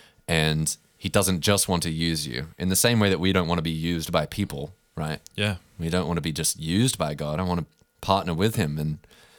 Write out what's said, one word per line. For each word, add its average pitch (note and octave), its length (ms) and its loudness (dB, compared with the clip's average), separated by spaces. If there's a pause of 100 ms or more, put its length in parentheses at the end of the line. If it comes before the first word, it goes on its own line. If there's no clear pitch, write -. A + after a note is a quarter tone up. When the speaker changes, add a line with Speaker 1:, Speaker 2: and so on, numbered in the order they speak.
(260)
Speaker 1:
And D#2 480 2 (220)
he - 120 -6
doesn't F#2 320 2
just G2+ 280 2
want F2 160 0
to E2+ 60 -2
use D#2+ 360 -2
you C2+ 220 -6 (100)
in F2+ 100 -2
the F#2 80 2
same A#2+ 220 4
way G#2 120 6
that F2 100 2
we F#2+ 120 4
don't F#2 140 2
want E2+ 120 2
to E2 40 0
be E2 80 -2
used D#2+ 400 -2
by E2 160 2
people, D2 460 -6 (240)
right? D#2 240 -4 (140)
Speaker 2:
Yeah. G#2 220 -4 (220)
Speaker 1:
We E2 120 -4
don't F2 160 0
want E2+ 100 0
to D#2+ 60 -2
be D#2 100 -2
just D#2 260 -2
used F#2+ 380 0
by D#2 180 -2
God. D2 240 -4
I - 40 0
want F2 180 0
to D#2 60 -4 (340)
partner F#2+ 320 2
with G2+ 240 2
him D2+ 220 0
and D2+ 200 -2 (400)